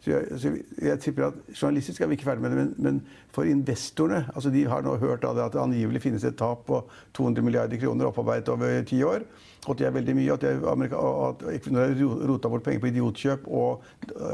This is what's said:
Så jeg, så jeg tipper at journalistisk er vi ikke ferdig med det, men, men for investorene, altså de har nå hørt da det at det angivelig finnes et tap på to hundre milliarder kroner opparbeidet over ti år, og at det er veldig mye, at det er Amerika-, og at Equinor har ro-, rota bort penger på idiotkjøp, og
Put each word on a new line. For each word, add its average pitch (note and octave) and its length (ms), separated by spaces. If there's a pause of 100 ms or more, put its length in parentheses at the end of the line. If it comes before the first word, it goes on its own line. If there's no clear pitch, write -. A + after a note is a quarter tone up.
Så - 140
jeg, D3+ 260
så D3 120 (340)
jeg C#3+ 160
tipper C#3 240
at C#3+ 100 (140)
journalistisk D3 500
er D#3+ 80
vi C#3+ 80
ikke B2+ 140
ferdig A#2+ 100
med B2 140
det, C#3 80
men, - 80 (160)
men - 480
for C#3 100
investorene, D3+ 800 (100)
altså C3+ 220
de C#3+ 160
har C3+ 100
nå C3+ 220
hørt B2+ 180
da B2 160
det A#2+ 60
at A#2 100
det C#3 80
angivelig A#2 400
finnes A#2 240
et B2 140
tap A#2+ 320
på B2+ 80 (340)
to C3 140
hundre A#2 180
milliarder A#2 380
kroner B2+ 260
opparbeidet A#2 460
over B2 340
ti C3 160
år, G3+ 220 (400)
og C3+ 80
at C3+ 80
det - 80
er B2+ 80
veldig C3 180
mye, C3+ 160
at C#3 140
det C2+ 80
er D3+ 160
Amerika-, C3 260
og C#3+ 300
at B2+ 240
Equinor C3 340
har C3+ 160
ro-, B2+ 160 (140)
rota B2 180
bort A#2 160
penger C3 160
på B2 80
idiotkjøp, B2 560
og B2+ 400 (480)